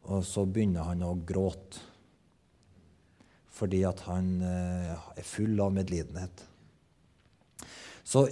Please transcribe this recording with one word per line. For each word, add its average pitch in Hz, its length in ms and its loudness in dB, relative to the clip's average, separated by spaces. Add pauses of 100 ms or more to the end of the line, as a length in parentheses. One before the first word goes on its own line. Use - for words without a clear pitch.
og 98 200 0
så 101 200 0
begynner 95 400 2
han 87 160 -2
å 87 120 0 (120)
gråte, 92 540 -2 (1800)
fordi 95 320 2
at 90 180 -4
han, 92 360 0
eh, 90 500 -2 (240)
er - 80 -12
full 107 360 0
av 98 120 4
medlidenhet. 90 720 -2 (1600)
Så 135 280 6